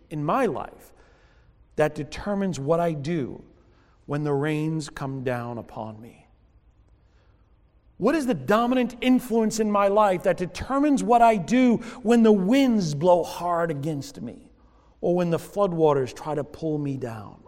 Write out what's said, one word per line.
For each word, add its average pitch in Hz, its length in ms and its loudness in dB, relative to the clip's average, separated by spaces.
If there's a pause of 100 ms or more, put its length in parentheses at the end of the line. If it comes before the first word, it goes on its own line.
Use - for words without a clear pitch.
in 151 140 -6
my 226 220 0
life - 480 -8 (800)
that 151 180 0
determines 190 640 -6
what 147 220 0
I 170 140 -2
do 147 500 -6 (600)
when 147 180 -6
the 147 100 -2
rains 156 560 -2
come 135 360 -10
down 120 320 -6
upon 110 420 -12
me? - 240 -20 (1700)
What 240 160 2
is 294 140 -2
the 247 80 0
dominant 233 680 0
influence 226 580 2
in 214 120 0
my 202 160 2
life 196 360 2
that 180 140 0
determines 277 680 0
what 233 180 4
I 226 140 6
do 226 420 2 (260)
when 233 180 4
the 220 100 8
winds 214 640 2
blow 170 300 4
hard 170 480 -2
against 139 500 -8
me - 300 -14 (500)
or 175 140 0
when 175 160 0
the 160 80 0
floodwaters 160 760 0
try 151 200 -8
to 147 80 -4
pull 151 340 -6
me 143 180 -4
down 113 520 -12